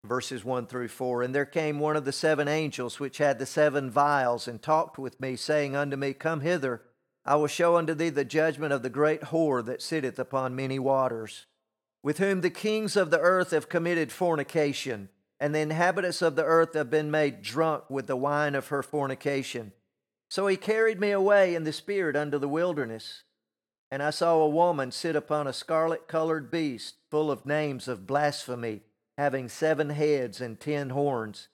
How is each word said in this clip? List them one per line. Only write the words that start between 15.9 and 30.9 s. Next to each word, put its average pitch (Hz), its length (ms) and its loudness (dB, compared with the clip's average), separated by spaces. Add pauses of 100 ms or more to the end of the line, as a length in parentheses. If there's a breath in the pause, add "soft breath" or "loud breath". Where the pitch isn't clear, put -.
of 156 120 2
the 156 100 2
earth 165 280 4
have 147 160 0
been 151 220 2
made 143 320 0
drunk 151 440 -2
with 135 200 -6
the 131 100 0
wine 143 380 0
of 135 140 -4
her 139 120 -2
fornication. 135 920 -4 (540)
So 196 200 -2
he 190 100 2
carried 220 420 2
me 202 120 2
away 196 420 6
in 165 120 -2
the 151 60 0
spirit 180 440 -2
unto 147 240 0
the 139 100 -2
wilderness." 147 760 -2 (680)
And 139 120 -4
I 151 80 2
saw 170 240 4
a 156 120 6
woman 151 440 2
sit 165 240 -4
upon 151 320 -2
a 127 60 -6
scarlet-colored 160 1000 -2
beast, 151 440 -4 (140)
full 151 220 0
of 123 140 -6
names 143 420 -2
of 98 180 -8
blasphemy, 123 760 -2 (360)
having 131 320 -2
seven 156 400 0
heads 147 500 0
and 117 200 -8
ten 143 320 -4